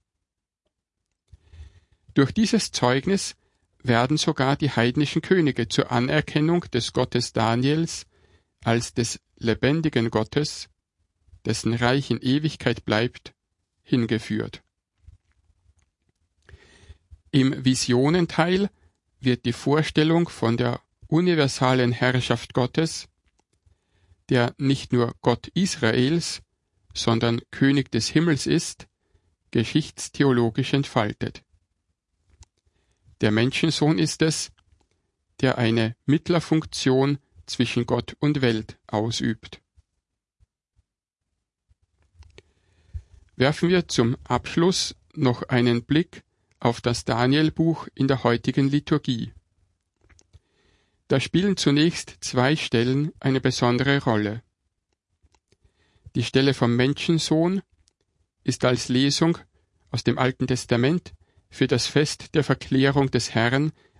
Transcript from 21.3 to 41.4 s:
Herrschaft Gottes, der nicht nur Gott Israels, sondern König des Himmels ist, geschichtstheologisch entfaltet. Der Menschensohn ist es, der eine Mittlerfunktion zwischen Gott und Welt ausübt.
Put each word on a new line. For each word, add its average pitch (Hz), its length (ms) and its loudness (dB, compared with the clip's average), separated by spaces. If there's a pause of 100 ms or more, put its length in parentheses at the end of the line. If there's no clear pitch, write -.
Herrschaft 123 600 0
Gottes, 143 540 -2 (1200)
der 123 300 2
nicht 135 340 -2
nur 120 300 0
Gott - 320 0
Israels, 139 880 0 (520)
sondern 117 480 0 (100)
König 135 400 0
des 113 180 -4
Himmels 156 380 0
ist, - 400 -4 (640)
geschichtstheologisch 127 1200 0
entfaltet. 113 720 -4 (1800)
Der 110 100 2
Menschensohn 147 680 0
ist 160 220 -2
es, - 300 -2 (880)
der 131 180 2
eine 113 380 0 (100)
Mittlerfunktion 147 1120 0 (260)
zwischen 120 400 -2
Gott 120 340 -2
und 147 220 0
Welt 113 360 -2 (100)
ausübt. 113 760 -4 (3750)